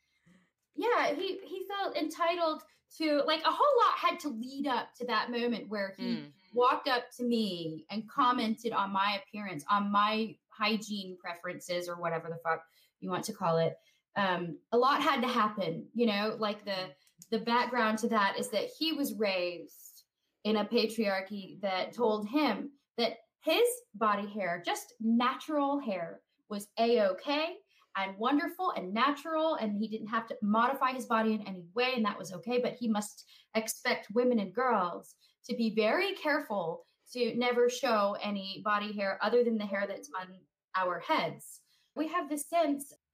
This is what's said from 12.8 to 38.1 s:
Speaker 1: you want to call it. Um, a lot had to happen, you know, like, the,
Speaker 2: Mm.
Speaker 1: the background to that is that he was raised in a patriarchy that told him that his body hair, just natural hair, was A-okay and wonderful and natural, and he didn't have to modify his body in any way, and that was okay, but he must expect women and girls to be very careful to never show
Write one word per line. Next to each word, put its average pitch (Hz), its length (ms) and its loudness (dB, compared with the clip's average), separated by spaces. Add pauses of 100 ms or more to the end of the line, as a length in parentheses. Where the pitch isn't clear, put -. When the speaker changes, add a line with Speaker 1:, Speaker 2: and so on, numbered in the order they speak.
Speaker 1:
you 185 100 -8
want 175 160 -4
to - 80 -6
call 165 240 2
it. 165 200 2 (380)
Um, 180 440 0 (120)
a 233 60 4
lot 269 240 4
had 285 200 2
to 247 60 2
happen, 214 680 0
you 233 140 2
know, 214 320 0
like, 208 260 -4
the, 202 60 -4
Speaker 2:
Mm. 185 240 -6 (360)
Speaker 1:
the 226 80 2
background 226 600 2
to 226 100 0
that 208 300 2
is - 100 -4
that 196 280 -2
he 320 160 0
was 247 220 -2
raised 180 880 -4 (400)
in 214 140 2
a 208 80 0
patriarchy 208 960 -2
that 190 320 -2
told 214 340 0
him 254 440 0 (260)
that - 200 0 (240)
his 370 240 4 (300)
body 208 320 0
hair, 180 380 -4
just - 340 -4
natural 277 800 2
hair, 185 420 -6 (280)
was 202 180 -8 (120)
A-okay 240 800 2 (380)
and 190 220 -4
wonderful 320 540 0
and 185 220 -6
natural, 311 640 0
and 208 220 -2
he 214 100 -2
didn't 214 200 -8
have 233 200 -4
to - 140 -8
modify 247 520 2
his 240 120 -6
body 220 280 2
in 208 140 -2
any 180 260 -10
way, 254 220 2
and 220 100 2
that 202 120 -2
was 185 160 -10
okay, 226 260 -2
but 240 140 0
he 233 160 -4
must 208 360 -2 (300)
expect 226 580 -2
women 247 260 4
and 185 140 -4
girls 214 600 0 (300)
to 214 100 -6
be 220 200 0
very 311 400 2
careful 220 720 -2 (260)
to 240 240 0
never 240 340 4
show 214 520 2